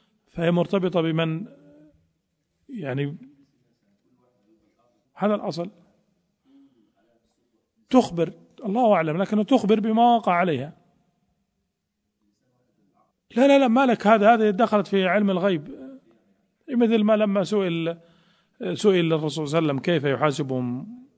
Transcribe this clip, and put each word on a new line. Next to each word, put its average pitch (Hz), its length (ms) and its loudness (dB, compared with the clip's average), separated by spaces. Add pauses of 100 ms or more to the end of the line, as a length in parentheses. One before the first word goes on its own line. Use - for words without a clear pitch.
(280)
فهي 170 240 -2
مرتبطة 180 500 0
بمن، 165 460 -4 (1200)
يعني 143 480 -6 (2000)
هذا 208 200 -2
الأصل. 175 360 -8 (2250)
تخبر، 180 440 0 (320)
الله 214 280 2
أعلم، 160 240 0
لكنه 208 260 0
تخبر 220 360 2
بما 233 360 2
وقع 208 180 0
عليها. 160 440 -2 (2500)
لا، 262 120 4
لا، 277 120 6
لا، 269 80 4
ما 247 180 4
لك 226 220 0
هذا، 214 260 6
هذه 220 160 2
دخلت 208 380 0
في 190 200 0
علم 196 220 0
الغيب. 185 580 -4 (840)
مثل 233 340 2
ما 214 140 2
لما 202 260 0
سئل، 170 560 -4 (720)
سئل 175 400 2
الرسول 151 340 -4
صلى 156 120 -2
الله 156 120 0
عليه 139 80 -2
وسلم: - 0 -
"كيف 160 240 -2
يحاسبهم؟" 135 840 -4 (300)